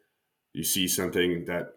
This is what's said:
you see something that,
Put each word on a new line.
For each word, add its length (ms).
you 100
see 260
something 580
that, 300